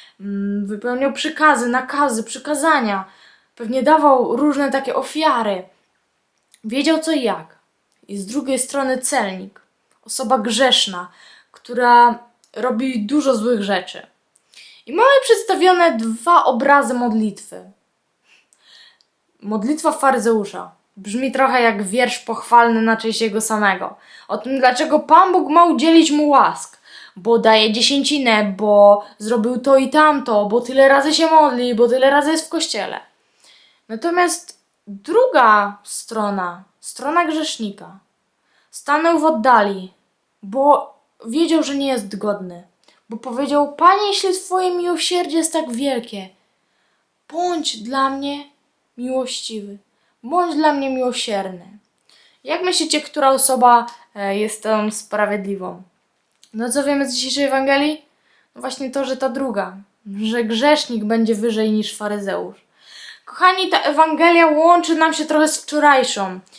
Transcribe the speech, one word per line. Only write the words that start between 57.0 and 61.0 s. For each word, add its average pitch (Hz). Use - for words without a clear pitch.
z 247
dzisiejszej 262
Ewangelii? 277
No 240
właśnie 262
to, 277
że 262
ta 262
druga, 208
że 226
grzesznik 233